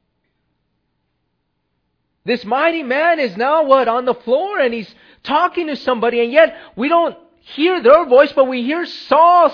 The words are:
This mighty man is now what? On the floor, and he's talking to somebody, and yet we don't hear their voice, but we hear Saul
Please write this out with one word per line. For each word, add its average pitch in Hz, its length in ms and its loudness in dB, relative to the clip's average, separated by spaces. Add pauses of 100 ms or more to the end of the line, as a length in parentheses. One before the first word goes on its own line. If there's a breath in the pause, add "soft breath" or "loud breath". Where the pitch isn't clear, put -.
(2250)
This 240 180 -4
mighty 302 400 -2
man 311 360 -2
is 214 180 -6
now 294 260 0
what? 269 240 2
On 247 180 -4
the 247 80 -2
floor, 359 460 -4
and 240 140 -2
he's 226 200 -12 (300 soft breath)
talking 339 440 -2
to 294 80 -6
somebody, 233 460 -2
and 233 100 -2
yet 302 240 4 (200 loud breath)
we 254 140 -4
don't 339 280 0 (220)
hear 339 420 -4
their 294 240 6
voice, 277 280 4
but 269 120 2
we 254 180 -4
hear 311 220 -4
Saul 339 680 2